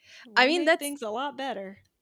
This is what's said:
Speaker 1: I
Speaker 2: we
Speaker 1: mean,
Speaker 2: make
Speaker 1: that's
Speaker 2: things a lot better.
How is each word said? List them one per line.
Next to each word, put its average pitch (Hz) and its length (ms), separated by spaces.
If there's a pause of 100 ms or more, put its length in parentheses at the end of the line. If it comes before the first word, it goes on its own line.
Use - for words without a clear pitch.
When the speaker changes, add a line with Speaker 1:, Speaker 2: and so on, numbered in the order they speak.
(360)
Speaker 1:
I 247 100
Speaker 2:
we - 20
Speaker 1:
mean, 339 140
Speaker 2:
make 302 60
Speaker 1:
that's 330 120
Speaker 2:
things 285 220
a 220 80
lot 254 280
better. 196 420 (220)